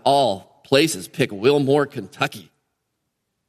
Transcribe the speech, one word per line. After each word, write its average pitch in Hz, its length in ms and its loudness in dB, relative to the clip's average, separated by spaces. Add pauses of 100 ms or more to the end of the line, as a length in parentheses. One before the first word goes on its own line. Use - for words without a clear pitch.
all 127 600 0
places, 139 440 0
pick - 240 -4
Wilmore, 139 540 2
Kentucky? 110 640 -10 (1000)